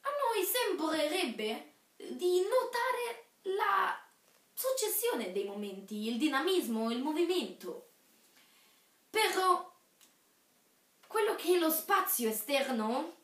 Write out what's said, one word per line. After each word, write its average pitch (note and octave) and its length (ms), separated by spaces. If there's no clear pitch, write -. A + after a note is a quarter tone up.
a C5+ 60
noi A#4+ 360
sembrerebbe D#4 1300
di F4+ 460
notare A#4+ 800
la G4 560
successione A4+ 800
dei G3+ 120
momenti, G3+ 640
il A#3+ 100
dinamismo, C4 720
il B3 120
movimento. D4+ 880
Però - 640
quello G#4 280
che F4+ 220
è - 20
lo D#4+ 120
spazio F#4 580
esterno B3+ 960